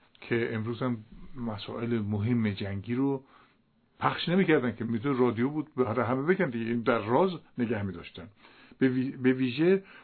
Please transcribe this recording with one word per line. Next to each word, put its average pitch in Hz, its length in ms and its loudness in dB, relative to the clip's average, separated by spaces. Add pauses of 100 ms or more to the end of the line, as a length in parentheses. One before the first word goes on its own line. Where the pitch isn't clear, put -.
(200)
که 117 340 -2
امروز 113 280 -4
هم 120 220 -2 (320)
مسائل 117 640 -4
مهم 107 520 2
جنگی 98 440 -4
رو 135 300 0 (760)
پخش - 280 0
نمی‌کردن 151 480 4
که 113 80 -6
می‌دون 117 340 -2
رادیو 120 300 4
بود، 151 280 -6
برای 117 300 2
همه 127 160 0
بگن 175 280 2
دیگه، 113 200 -4
این 117 100 0
در 117 180 2
راز 127 320 2 (280)
نگه 110 240 -2
می‌داشتن. 87 460 -10 (500)
به 131 100 4
وی-، 131 280 0
به 131 160 4
ویژه 139 500 2 (220)